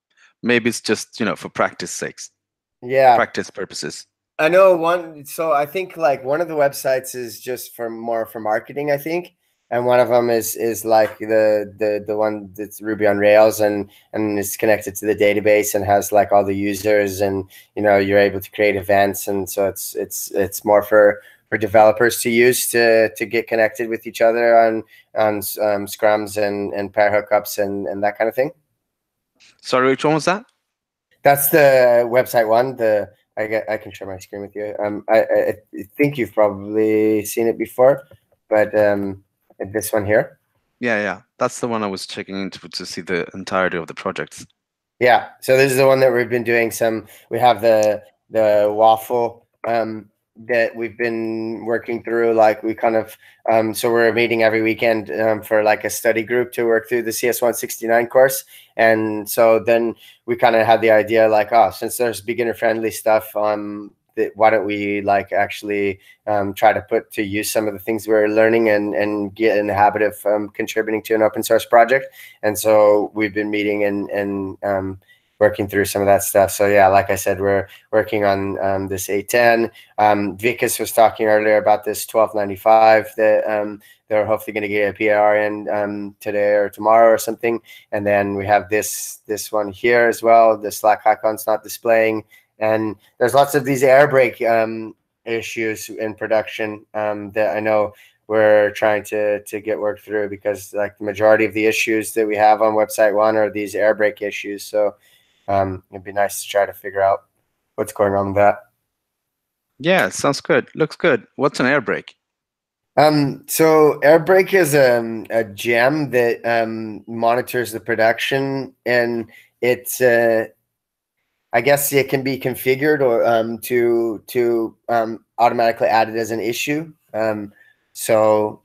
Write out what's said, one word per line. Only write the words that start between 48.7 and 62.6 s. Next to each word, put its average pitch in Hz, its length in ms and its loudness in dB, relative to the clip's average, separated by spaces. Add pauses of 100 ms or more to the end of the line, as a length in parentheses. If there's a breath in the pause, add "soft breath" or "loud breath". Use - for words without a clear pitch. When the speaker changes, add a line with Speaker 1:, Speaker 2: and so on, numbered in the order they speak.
Speaker 2:
waffle, 113 720 0 (200)
um, 110 420 -4 (300)
that 113 380 -2
we've 113 220 -10
been 113 680 -6
working 113 380 -6
through, 117 320 0
like, 107 280 4
we 110 120 -2
kind 113 200 0
of, 107 220 -4 (340 soft breath)
um, 110 220 2
so 120 180 -2
we're 117 220 2
meeting 113 300 0
every 110 180 2
weekend, 110 500 0
um, 107 300 0
for, 107 220 0
like, 107 220 0
a 107 40 -4
study 113 340 -2
group 120 300 -2
to 120 140 -2
work 113 240 2
through 120 100 0
the 113 120 -6
C 123 160 -2
S 113 120 -2
one 120 140 0
sixty-nine 117 540 -2
course. 135 360 2 (320 soft breath)
And 110 500 2
so 113 320 4
then 113 360 0 (320 soft breath)
we 117 100 -4
kinda 113 260 2
had 110 200 2
the 113 80 4
idea, 107 360 4
like, 107 260 0
"Oh, 110 180 4
since 107 260 -8
there's 113 240 -2
beginner 117 320 -4
friendly 113 380 -2